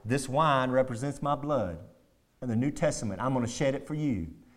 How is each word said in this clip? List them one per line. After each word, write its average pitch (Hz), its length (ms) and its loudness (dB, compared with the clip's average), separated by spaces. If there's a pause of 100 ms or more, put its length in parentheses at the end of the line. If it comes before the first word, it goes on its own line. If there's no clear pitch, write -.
this 123 240 0
wine 135 420 4
represents 127 520 0
my 143 120 0
blood." 127 440 -2 (640)
In 127 60 -6
the 110 80 0
New 131 140 2
Testament, 113 500 -2
"I'm 131 140 0
gonna 120 120 0
shed 135 280 0
it 135 120 -8
for 151 80 -6
you. 123 340 -2 (280)